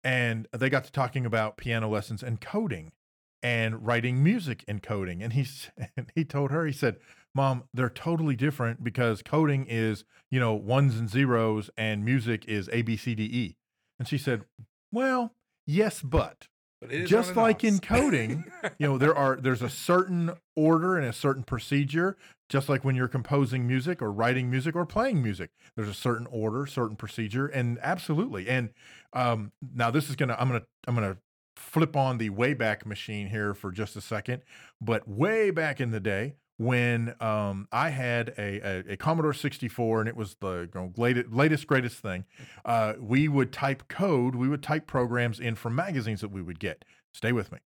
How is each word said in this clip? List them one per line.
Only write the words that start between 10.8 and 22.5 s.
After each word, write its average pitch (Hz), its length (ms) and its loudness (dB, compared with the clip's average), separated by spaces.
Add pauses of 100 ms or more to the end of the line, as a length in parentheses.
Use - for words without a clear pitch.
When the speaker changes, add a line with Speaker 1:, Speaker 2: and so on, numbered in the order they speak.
Speaker 1:
and 113 100 -2
zeros, 113 680 2
and 107 260 0
music 117 400 0
is 104 300 -2
A, 117 80 2
B, 117 160 0
C, 120 160 -4
D, 107 100 -2
E." 110 320 -4 (420)
And 123 80 -6
she 143 120 -2
said, 123 260 -2 (480)
Well, 247 420 0 (340)
Yes, 190 340 2
but 117 460 -2 (320)
Speaker 2:
But 117 100 -14
it 147 120 -4
is 175 80 -4
Speaker 1:
just 202 220 4
Speaker 2:
on 180 40 -2
and 226 60 4
Speaker 1:
like 226 200 4
in 214 120 6
Speaker 2:
off. 190 60 4
<laughs> - 20 -14
Speaker 1:
coding, 160 640 2 (340)
you 147 100 2
know, 139 100 4
there 147 160 6
are, 139 220 4
there's 127 260 2
a 123 60 -2
certain 175 640 2 (240)
order 165 400 6
and 147 100 0
a 117 60 -2
certain 135 300 0
procedure, 143 720 0 (320)
just 139 220 0